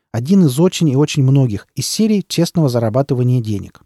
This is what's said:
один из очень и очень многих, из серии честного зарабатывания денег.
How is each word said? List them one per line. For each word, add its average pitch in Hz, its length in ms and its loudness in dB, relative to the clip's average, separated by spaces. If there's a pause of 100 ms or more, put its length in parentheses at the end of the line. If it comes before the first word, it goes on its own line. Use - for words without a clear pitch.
(120)
один 160 320 2
из 131 160 0
очень 175 300 2
и 127 60 0
очень 147 260 0
многих, 131 520 2
из - 120 -8
серии 214 340 0
честного 170 480 -2
зарабатывания 123 720 0
денег. 101 460 -8